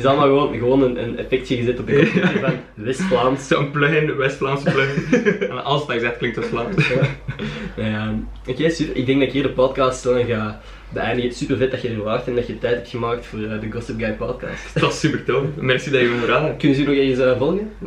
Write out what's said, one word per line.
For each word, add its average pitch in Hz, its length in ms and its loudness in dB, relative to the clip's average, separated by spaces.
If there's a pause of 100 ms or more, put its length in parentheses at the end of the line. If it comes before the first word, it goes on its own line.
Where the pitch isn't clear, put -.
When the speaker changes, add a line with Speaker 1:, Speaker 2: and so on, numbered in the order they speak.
Speaker 1:
is - 20 -2
allemaal 143 220 4
gewoon, 139 300 4
gewoon 127 260 4
een, 120 200 0
een 117 140 -6
effectje 131 380 -2
gezet 120 240 0
op 104 80 -6
de - 80 2
computer 175 380 4
Speaker 2:
Ja. - 60 0 (100)
Speaker 1:
van 156 40 0 (200)
West-Vlaams. 131 760 0
Speaker 2:
Zo'n 151 240 0
plugin, 147 440 2
West-Vlaamse 135 560 -2
plugin. 139 540 2
Speaker 1:
<laughs> - 240 2
Speaker 2:
En 127 140 -6
alles 143 220 0
dat 123 100 -2
je 113 60 0
zegt 120 160 -2
klinkt 120 200 -2
als - 80 -2
Vlaams. 117 420 0
Speaker 1:
Ja. 127 140 2 (760)
Nou 110 160 -2
ja, 107 220 -4 (340)
oké, 139 220 0
super. 135 260 -2
Ik 123 100 0
denk 135 140 4
dat 131 80 4
ik - 60 -6
hier 139 100 0
de 131 60 0
podcast 131 540 2
dan 123 220 2
ga 110 360 -4 (280)
beëindigen. 120 460 -2
Super 139 220 -2
vet 127 140 2
dat - 100 -4
je 123 80 -4
er 110 140 -4
waart 113 240 -2
en 123 80 -2
dat 117 120 0
je 110 120 -8
tijd 120 160 0
hebt - 140 -8
gemaakt 120 360 -4
voor, - 140 -10
eh, 107 220 -6
de 110 100 -6
Gossip 117 280 -8
Guy 110 140 -2
podcast. - 600 -8
Speaker 2:
Dat 156 100 2
was - 160 0
super 135 240 0
tof. 131 200 0 (120)
Merci 127 360 -2
dat 131 100 4
je 120 60 4
me 120 120 0
gevraagd 123 260 2
hebt. 147 120 -4
Speaker 1:
Kunnen 139 200 4
ze 147 60 2
nog 139 120 2
ergens, 135 240 2
eh, 127 180 4
volgen? 190 340 0 (160)